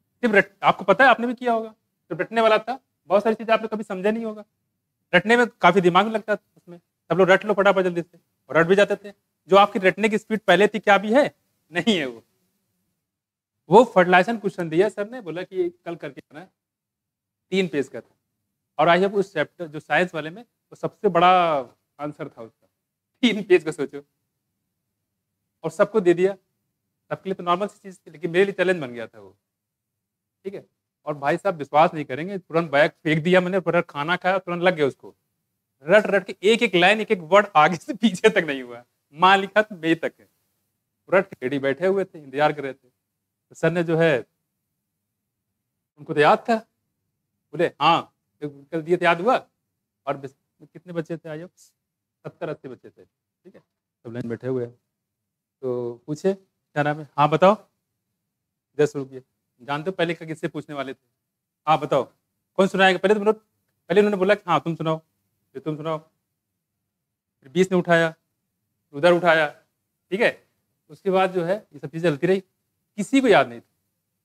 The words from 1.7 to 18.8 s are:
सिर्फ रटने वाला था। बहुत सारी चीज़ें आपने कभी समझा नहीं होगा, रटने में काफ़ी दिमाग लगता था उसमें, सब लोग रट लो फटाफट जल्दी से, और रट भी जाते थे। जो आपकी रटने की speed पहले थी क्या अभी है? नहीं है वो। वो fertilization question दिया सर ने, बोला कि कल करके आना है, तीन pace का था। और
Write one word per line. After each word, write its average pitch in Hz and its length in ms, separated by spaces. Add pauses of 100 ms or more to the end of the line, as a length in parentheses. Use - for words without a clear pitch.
सिर्फ - 500
रटने 220 200
वाला 220 180
था। 240 200 (320)
बहुत 196 120
सारी 220 120
चीज़ें 220 200
आपने 220 140
कभी 220 160
समझा 190 260
नहीं 226 140
होगा, 214 200 (680)
रटने 208 240
में 240 100 (140)
काफ़ी 180 200
दिमाग 180 280
लगता 214 280
था - 200
उसमें, 175 220
सब - 400
लोग 180 120
रट 190 140
लो 208 100
फटाफट 196 280
जल्दी 175 200
से, - 160 (320)
और 131 60
रट 165 100
भी 185 80
जाते 202 220
थे। 202 160 (380)
जो 185 60
आपकी 202 220
रटने 185 300
की 214 100
speed 220 220
पहले 190 280
थी 220 100
क्या 208 160
अभी 202 200
है? 254 200 (380)
नहीं 175 260
है 147 80
वो। 113 160 (1500)
वो 208 140
fertilization 185 540
question 185 300
दिया 170 200
सर 208 220
ने, 254 100
बोला 175 220
कि 180 260 (160)
कल 170 120
करके 147 260
आना 147 180
है, 185 100 (1000)
तीन 185 160
pace 143 200
का 117 120
था। - 140 (640)
और 156 100